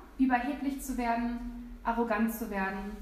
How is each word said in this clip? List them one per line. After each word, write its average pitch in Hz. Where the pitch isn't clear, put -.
überheblich 262
zu 240
werden, 240
arrogant 226
zu 214
werden 202